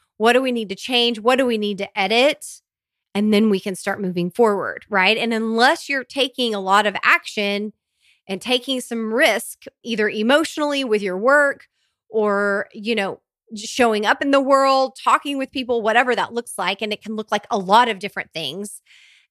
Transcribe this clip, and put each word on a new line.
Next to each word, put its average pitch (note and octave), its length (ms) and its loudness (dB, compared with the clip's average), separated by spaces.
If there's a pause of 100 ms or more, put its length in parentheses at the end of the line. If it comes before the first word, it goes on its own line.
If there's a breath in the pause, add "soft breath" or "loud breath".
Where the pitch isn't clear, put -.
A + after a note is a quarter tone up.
(180)
what A#3 160 4
do C4 80 2
we C4 100 -2
need A3+ 160 -4
to G3 60 -8
change, A#3+ 440 -2
what A#3+ 180 2
do C4 100 2
we A#3 100 0
need G#3 220 -4
to G3 200 -10
edit, A#3+ 600 0 (540)
and G#3+ 180 2
then G#3+ 160 4
we G3 120 2
can G3 140 -8
start - 240 -6
moving F3+ 320 -4
forward, G3+ 600 0
right? G3+ 260 2
And A#3 160 -2
unless A3+ 560 2
you're C4+ 160 -6
taking B3 500 -4
a G3+ 60 -6
lot G3 240 4
of G3+ 180 -2
action G#3 680 0 (560)
and F#3+ 140 -8
taking B3+ 400 -2
some A3+ 300 -6
risk, A#3 520 0 (180)
either G#3+ 240 -2
emotionally C#4 800 0
with G#3+ 160 0
your F#3 160 -4
work C#4 520 2 (400)
or, G3+ 640 0
you A3+ 220 -6
know, G3 260 -4 (340)
just G#3 180 -12
showing A3 340 0
up - 160 0
in C#4 80 2
the C#4 100 6
world, C4+ 640 4
talking C#4 360 0
with C4 140 -6
people, A#3+ 300 -2
whatever A#3 320 2
that A#3 180 -2
looks A#3 260 -10
like. G3 240 -4
And G#3+ 100 -4
it G3+ 100 -10
can G#3+ 140 -10
look G#3+ 140 -8
like G#3 200 -2
a A3+ 80 0
lot G#3 300 4
of G3+ 100 -4
different F#3+ 340 -10
things. E3 500 -10 (480 soft breath)